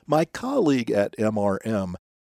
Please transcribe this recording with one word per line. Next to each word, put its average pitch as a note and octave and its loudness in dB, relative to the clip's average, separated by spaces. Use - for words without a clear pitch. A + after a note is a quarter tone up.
my D#3 2
colleague F3 0
at G#2 0
M G#2+ 0
R G2+ 0
M. F#2+ -4